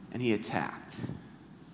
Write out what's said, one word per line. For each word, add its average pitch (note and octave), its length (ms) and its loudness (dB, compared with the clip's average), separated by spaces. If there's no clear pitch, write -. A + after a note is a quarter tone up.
and A#2+ 80 0
he A#2+ 140 8
attacked. - 640 0